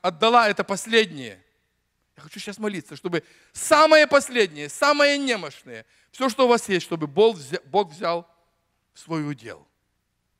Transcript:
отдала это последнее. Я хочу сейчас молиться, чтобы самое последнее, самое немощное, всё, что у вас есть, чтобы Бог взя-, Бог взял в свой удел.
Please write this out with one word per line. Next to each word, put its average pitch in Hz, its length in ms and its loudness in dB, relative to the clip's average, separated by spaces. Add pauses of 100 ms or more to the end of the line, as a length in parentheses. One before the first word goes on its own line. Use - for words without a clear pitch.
отдала 220 460 2
это 202 160 -4
последнее. 170 760 -4 (760)
Я 143 60 -20
хочу 151 180 -20
сейчас 202 180 -14
молиться, 196 380 -10
чтобы 170 260 -6 (300)
самое 311 540 4
последнее, 208 640 0
самое 285 500 0
немощное, 165 680 -8 (260)
всё, 254 200 -2
что 254 160 2
у - 20 4
вас 233 200 2
есть, 185 180 -2
чтобы 160 200 -6
Бог 202 300 2
взя-, 151 300 -12
Бог 170 260 -2
взял 170 340 -6 (680)
в - 60 -20
свой 156 280 -6
удел. 110 380 -14 (720)